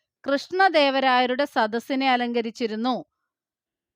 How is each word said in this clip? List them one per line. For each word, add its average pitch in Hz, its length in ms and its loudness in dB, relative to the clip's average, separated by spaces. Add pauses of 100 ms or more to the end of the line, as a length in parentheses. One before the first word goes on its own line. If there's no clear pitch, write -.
(240)
കൃഷ്ണദേവരായരുടെ 269 1200 2
സദസ്സിനെ 254 640 -2
അലങ്കരിച്ചിരുന്നു. 233 840 -2 (1000)